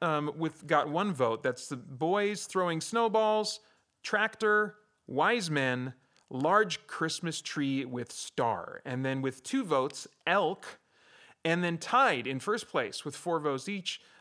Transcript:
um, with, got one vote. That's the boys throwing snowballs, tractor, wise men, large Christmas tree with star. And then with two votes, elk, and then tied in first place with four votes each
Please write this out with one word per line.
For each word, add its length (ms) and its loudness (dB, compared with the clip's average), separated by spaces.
um, 360 0
with, 320 -6
got 200 4
one 240 0
vote. 300 2
That's 260 -2
the 80 -6
boys 680 -2
throwing 340 0
snowballs, 800 2
tractor, 720 2
wise 420 2
men, 440 0
large 560 2
Christmas 540 -4
tree 440 -2
with 280 -8
star. 720 -2
And 200 -2
then 180 0
with 200 -4
two 220 -2
votes, 420 0
elk, 540 0
and 200 2
then 140 0
tied 500 2
in 100 -2
first 300 -4
place 360 -2
with 120 -8
four 240 -2
votes 280 -2
each 320 -6